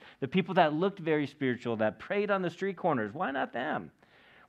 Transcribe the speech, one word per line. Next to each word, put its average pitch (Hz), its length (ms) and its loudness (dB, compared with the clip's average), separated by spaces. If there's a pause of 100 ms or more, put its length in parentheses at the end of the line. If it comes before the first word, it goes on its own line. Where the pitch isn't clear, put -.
(200)
the 135 80 -2
people 185 280 0
that 160 180 6
looked 190 260 0
very 151 280 0
spiritual, 120 500 -2
that 107 220 2
prayed 202 300 -2
on 196 120 2
the 175 80 -2
street 190 260 -4
corners? 120 380 0
Why 175 180 -4
not 135 220 -4
them? - 380 -4 (580)